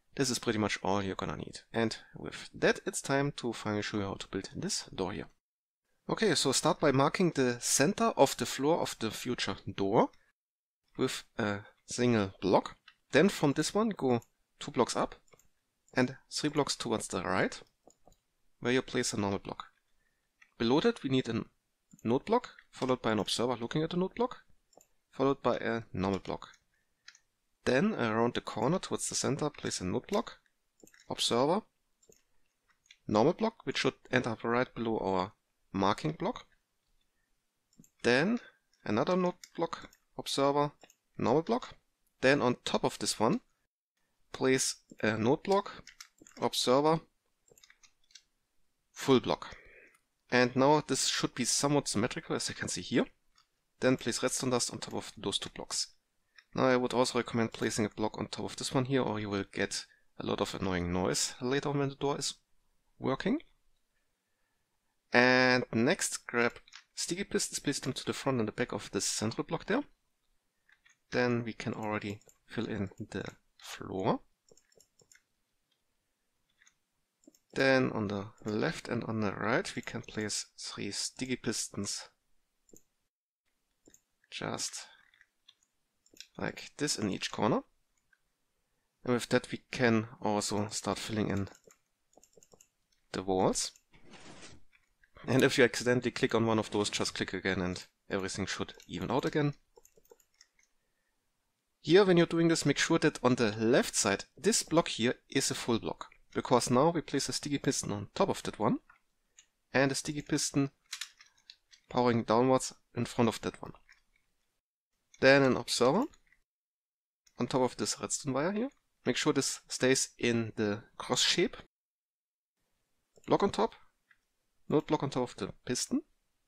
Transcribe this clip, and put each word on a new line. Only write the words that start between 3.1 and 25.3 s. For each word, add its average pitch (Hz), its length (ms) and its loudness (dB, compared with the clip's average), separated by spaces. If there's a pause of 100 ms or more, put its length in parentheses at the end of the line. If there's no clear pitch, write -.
to 117 180 -4
finally 104 260 -2
show - 160 -4
you 104 60 0
how 98 140 -6
to - 120 -12
build 95 260 -6
this - 300 -6 (100)
door 92 180 -4
here. 69 160 -10 (800)
Okay, 190 280 2
so 135 180 2
start - 280 2
by 147 120 4
marking 156 380 4
the 123 300 2
center 208 540 2
of - 220 6
the 123 80 -2
floor 143 380 0
of - 160 -4
the 110 120 -2
future 107 460 -6 (180)
door 110 360 2 (880)
with 131 260 -2 (140)
a 104 220 -2 (260)
single 117 440 2 (120)
block. 101 340 2 (360)
Then 165 180 6
from 143 240 2
this - 180 -2
one, 220 160 0
go 131 320 0 (400)
two - 100 -10
blocks 127 260 0
up - 180 -2 (800)
and 127 200 0 (160)
three - 200 -4
blocks 147 260 -2
towards 110 320 -4
the 95 140 -4
right, 92 360 0 (1040)
where 123 140 0
you 127 80 4
place - 320 -2
a 110 40 -4
normal 101 200 0
block. - 260 -12 (920)
Below 123 220 4
that, 233 220 0
we 143 60 -4
need 131 220 0
a 113 120 -2 (600)
note 120 220 0
block, 240 240 0 (200)
followed 127 300 0
by 117 120 0
an 110 60 2
observer 113 400 0
looking 120 240 -2
at 160 60 -2
the - 80 -4
note 185 180 -2
block, - 280 -4 (680)
followed 135 320 0